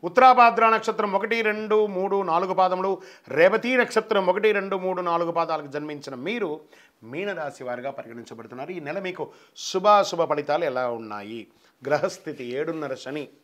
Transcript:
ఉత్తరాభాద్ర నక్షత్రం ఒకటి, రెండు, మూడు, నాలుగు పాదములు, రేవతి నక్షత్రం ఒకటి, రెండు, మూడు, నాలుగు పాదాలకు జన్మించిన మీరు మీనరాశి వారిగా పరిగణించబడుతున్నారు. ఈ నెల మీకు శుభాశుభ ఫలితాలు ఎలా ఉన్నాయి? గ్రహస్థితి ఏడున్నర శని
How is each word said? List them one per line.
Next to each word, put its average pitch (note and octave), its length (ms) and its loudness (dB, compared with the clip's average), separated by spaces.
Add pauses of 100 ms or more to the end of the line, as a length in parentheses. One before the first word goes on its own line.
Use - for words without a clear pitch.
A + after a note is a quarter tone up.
ఉత్తరాభాద్ర A#3+ 680 8
నక్షత్రం G#3 440 -2
ఒకటి, A3+ 200 -2 (100)
రెండు, G#3+ 280 0 (180)
మూడు, F#3+ 240 0 (120)
నాలుగు F#3 300 0
పాదములు, F#3 300 0 (460)
రేవతి G#3 440 4
నక్షత్రం A3 520 0
ఒకటి, G#3 260 2
రెండు, G3 260 -4
మూడు, F#3 160 -2 (100)
నాలుగు E3+ 280 0
పాదాలకు D#3 360 -4
జన్మించిన D3 400 -8 (140)
మీరు G#3+ 220 -4 (600)
మీనరాశి E3 580 -8
వారిగా B2 300 -8
పరిగణించబడుతున్నారు. A#2 800 -14
ఈ E3 100 -10
నెల E3 120 -8 (100)
మీకు E3+ 160 -8 (420)
శుభాశుభ F#3+ 640 4
ఫలితాలు D3 400 0
ఎలా B2+ 160 -2 (140)
ఉన్నాయి? G#2+ 400 -12 (460)
గ్రహస్థితి C#3+ 580 -4 (160)
ఏడున్నర D#3 420 -6
శని C#3 240 -10 (160)